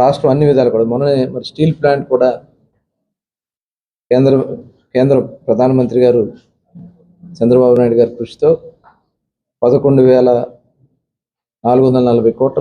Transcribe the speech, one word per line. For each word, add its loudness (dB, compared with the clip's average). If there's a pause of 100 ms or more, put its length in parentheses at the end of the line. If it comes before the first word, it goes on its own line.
రాష్ట్రం 0
అన్ని 0
విధాలు 2
కూడా, 0
మొన్ననే -2 (140)
మరి -12
స్టీల్ -2
ప్లాంట్ 0
కూడా 2 (1800)
కేంద్ర, 2 (600)
కేంద్ర 0 (300)
ప్రధానమంత్రి 0
గారు 2 (1000)
చంద్రబాబు 2
నాయుడు 0
గారి 0
కృషితో -4 (1120)
పదకొండు 2
వేల 2 (1300)
నాలుగు 2
వందల 0
నలభై 0
కోట్ల -2